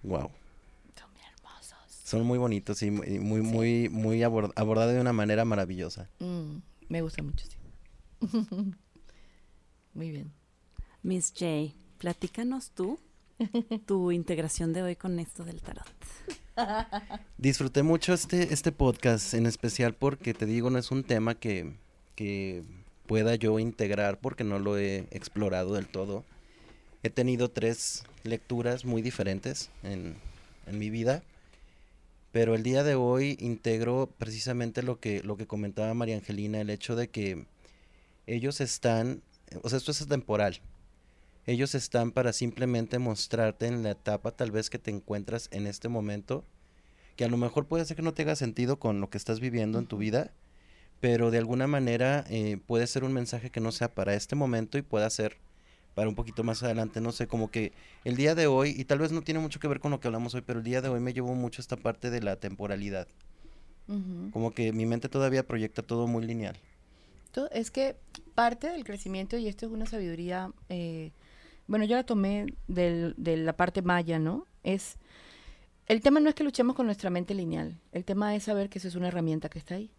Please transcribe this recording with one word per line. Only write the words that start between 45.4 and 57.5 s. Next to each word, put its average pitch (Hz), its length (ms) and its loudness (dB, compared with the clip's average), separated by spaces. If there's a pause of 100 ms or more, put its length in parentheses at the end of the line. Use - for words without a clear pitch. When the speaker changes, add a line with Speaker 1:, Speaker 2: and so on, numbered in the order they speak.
Speaker 1:
en 101 160 -4
este 101 220 -6
momento, 104 560 -2 (720)
que 123 80 0
a 117 40 2
lo 120 100 2
mejor 120 280 2
puede 165 200 0
ser 156 100 -6
que 156 80 -4
no 160 100 0
tenga 156 220 0
sentido 127 420 0
con 104 220 2
lo 98 100 -4
que 101 80 -6
estás 113 220 -2
viviendo 117 400 0
en 120 80 -4
tu 107 80 -6
Speaker 2:
Ujú. 101 60 -4
Speaker 1:
vida, 110 280 0 (680)
pero 117 300 4
de 117 80 4
alguna 123 280 0
manera, 131 600 2
eh, 107 380 0
puede 120 200 2
ser 131 180 -2
un 131 100 0
mensaje 120 340 -4
que - 120 -6
no 113 120 0
sea - 220 -2
para 98 200 0
este 107 220 -2
momento 120 400 0
y 143 60 0
pueda 110 260 2
ser 107 300 -2 (560)
para 107 160 2
un 107 40 -4
poquito 113 300 -2
más 113 180 0
adelante, 113 380 0
no 117 100 0
sé, 117 160 -4
como 110 240 -2